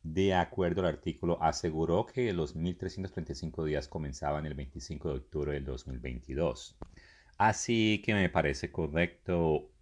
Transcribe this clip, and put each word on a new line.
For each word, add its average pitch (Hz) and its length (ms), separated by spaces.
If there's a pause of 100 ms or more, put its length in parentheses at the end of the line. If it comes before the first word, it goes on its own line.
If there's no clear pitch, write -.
de 92 320
acuerdo 90 480
al 92 60
artículo, 85 560
aseguró 82 640
que 120 260
los 80 220
mil 87 200
trescientos 92 380
treinta 82 200
y - 20
cinco 80 280
días 76 240
comenzaban 76 600
el 71 80
veinticinco 71 540
de 65 100
octubre 73 340
del 69 120
dos 67 200
mil 65 140
veintidós. 65 800 (580)
Así 107 680
que 110 120
me 92 140
parece 73 420
correcto 82 1000 (100)